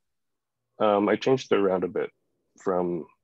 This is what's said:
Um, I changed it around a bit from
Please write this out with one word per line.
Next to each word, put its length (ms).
Um, 280
I 80
changed 360
it 60
around 260
a 40
bit 240
from 460